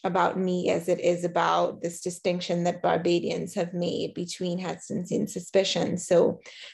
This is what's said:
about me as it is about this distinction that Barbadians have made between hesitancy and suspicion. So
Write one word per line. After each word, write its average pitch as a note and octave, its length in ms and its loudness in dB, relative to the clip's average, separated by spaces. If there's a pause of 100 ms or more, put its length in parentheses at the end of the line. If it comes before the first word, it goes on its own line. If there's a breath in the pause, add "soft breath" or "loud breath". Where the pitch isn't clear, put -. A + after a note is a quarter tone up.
about F3 340 2
me F3+ 320 0
as F3 180 0
it F3 120 2
is F3 240 2
about E3+ 580 2
this E3+ 180 -6
distinction F3 640 -2
that F3 180 -2
Barbadians E3+ 720 0
have F3 180 -2
made - 400 -2
between F3 460 -4
hesitancy F3 560 -6
and - 140 -2
suspicion. F3+ 680 0
So F3 420 4 (340 loud breath)